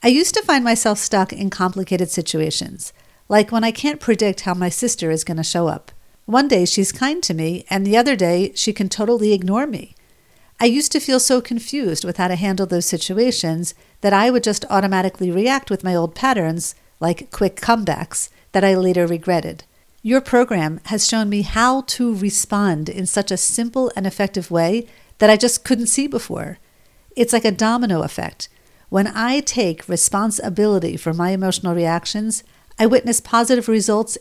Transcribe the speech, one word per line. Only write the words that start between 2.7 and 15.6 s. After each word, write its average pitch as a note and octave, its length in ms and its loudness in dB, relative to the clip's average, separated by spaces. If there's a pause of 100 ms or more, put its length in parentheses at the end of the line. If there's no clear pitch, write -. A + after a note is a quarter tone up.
like G#3 220 4
when A3+ 120 0
I A3+ 60 2
can't D4 300 -4
predict G#3 420 0
how F3+ 140 -4
my F3+ 140 -2
sister F3 420 -4
is D#3+ 120 -2
gonna D#3+ 200 -4
show E3+ 240 0
up. - 240 -6 (340)
One B3+ 220 2
day G3+ 180 4
she's G3 260 0
kind D4+ 300 -2
to F#3+ 140 -2
me, D#3+ 340 -4
and G3 160 0
the G3+ 100 2
other B3 200 4
day F3+ 400 2
she - 180 -2
can G3 160 -2
totally G#3+ 420 0
ignore G3+ 360 0
me. F#3+ 260 -10 (640)
I - 60 4
used B3+ 280 4
to D#4 60 2
feel C4 200 2
so B3 220 2
confused A#3 600 -4
with F3 140 -6
how F3+ 100 0
to F#3 80 0
handle F#3+ 300 -2
those F3 220 -2
situations F#3 880 -2 (260)
that G3+ 120 4
I G#3+ 180 4
would A#3+ 120 2
just G#3+ 280 -2
automatically F#3+ 580 0
react A#3+ 400 0